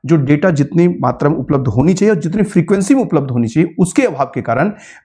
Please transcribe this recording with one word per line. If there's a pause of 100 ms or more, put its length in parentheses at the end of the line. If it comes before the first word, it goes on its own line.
जो
डेटा
जितनी
मात्रा
में
उपलब्ध
होनी
चाहिए
और
जितनी
फ्रीक्वेंसी
में
उपलब्ध
होनी
चाहिए,
उसके
अभाव
के
कारण (320)